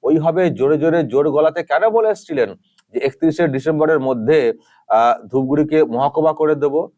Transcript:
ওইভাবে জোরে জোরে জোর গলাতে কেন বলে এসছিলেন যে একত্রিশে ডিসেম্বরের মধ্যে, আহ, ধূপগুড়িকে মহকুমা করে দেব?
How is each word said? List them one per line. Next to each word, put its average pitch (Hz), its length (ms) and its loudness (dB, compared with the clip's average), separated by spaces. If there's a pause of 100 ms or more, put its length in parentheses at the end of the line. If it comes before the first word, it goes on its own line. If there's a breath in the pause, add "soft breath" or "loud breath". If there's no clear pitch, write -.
ওইভাবে 160 460 0
জোরে 139 280 0
জোরে 160 260 0
জোর 135 260 0
গলাতে 156 340 0
কেন 160 260 0
বলে 220 200 0
এসছিলেন 143 400 -4 (440 soft breath)
যে 120 60 -6
একত্রিশে 160 480 -2
ডিসেম্বরের 156 520 0
মধ্যে, 131 400 0 (500 soft breath)
আহ, 117 240 4 (140)
ধূপগুড়িকে 147 560 0
মহকুমা 143 500 0
করে 156 220 0
দেব? 143 200 -2 (220)